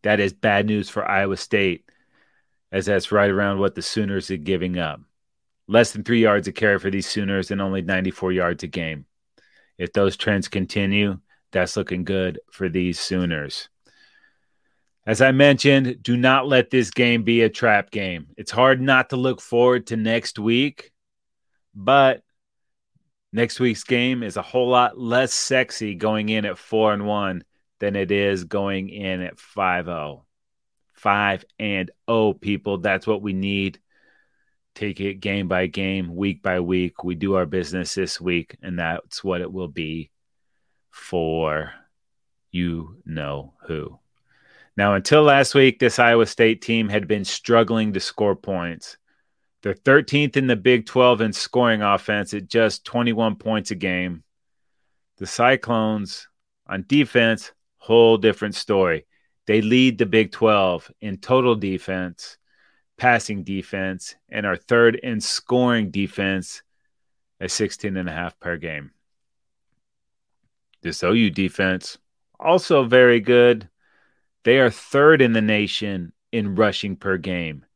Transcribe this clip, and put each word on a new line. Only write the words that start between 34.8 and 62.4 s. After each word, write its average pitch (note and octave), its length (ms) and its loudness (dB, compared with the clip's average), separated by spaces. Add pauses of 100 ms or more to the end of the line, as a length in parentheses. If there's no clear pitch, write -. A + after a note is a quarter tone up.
it G2 200 -6
game G2 280 -4
by F#2 200 0
game, F#2+ 460 -6
week G2 280 -4
by F#2 180 -2
week. F2+ 420 -4
We F2+ 120 -6
do G2 200 -4
our F2+ 120 0
business F2 480 -6
this F2+ 260 -6
week, F2 420 -4
and F2+ 160 -10
that's E2 460 -8
what F2+ 160 -4
it F2 100 -8
will F#2 180 -10
be D#2+ 420 -10 (800)
for D#2+ 840 -4 (800)
you E2+ 560 -6
know C#2+ 480 -10 (120)
who. D2 320 -10 (800)
Now, G2+ 180 2
until D3+ 300 4
last C#3 320 4
week, C3+ 240 6
this B2 180 2
Iowa A#2 260 6
State A2+ 380 2
team A2+ 260 -2
had G#2 200 -2
been G#2 160 -2
struggling A2+ 720 0
to F#2+ 40 -4
score G2+ 380 -2
points. F2 600 -10 (680)
They're G2+ 100 -4
thirteenth C#3+ 640 2
in C3 100 0
the B2 80 2
Big A2+ 320 2
Twelve B2 340 4
in A2 120 0
scoring A#2 500 0
offense G2+ 500 0
at G#2 140 -8
just A2+ 380 0
twenty-one A2+ 500 -2
points A2 380 -6
a - 20 -6
game. F2+ 480 -6 (920)
The F#2+ 100 -12
Cyclones A2 1000 -2 (400)
on G2 180 -8
defense, A#2+ 640 2 (280)
whole A2+ 400 6
different G#2 360 0
story. F#2 500 -2 (440)
They A2 140 4
lead B2 360 4
the A2+ 80 2
Big G#2 240 2
Twelve G2 580 0 (120)
in G2+ 160 -10
total B2 400 0
defense, F#2 800 -8 (600)